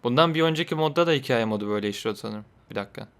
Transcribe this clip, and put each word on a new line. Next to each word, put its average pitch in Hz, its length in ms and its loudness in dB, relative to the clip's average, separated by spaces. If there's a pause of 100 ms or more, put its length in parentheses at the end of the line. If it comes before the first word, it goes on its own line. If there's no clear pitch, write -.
Bundan 151 300 4
bir 160 100 2
önceki 160 320 0
modda 156 320 2
da 170 40 2
hikaye 127 340 2
modu 104 240 -2
böyle 104 200 -2
işliyordu 104 300 -6
sanırım. 107 260 -10 (240)
Bir - 60 -12
dakika. 104 320 -8 (120)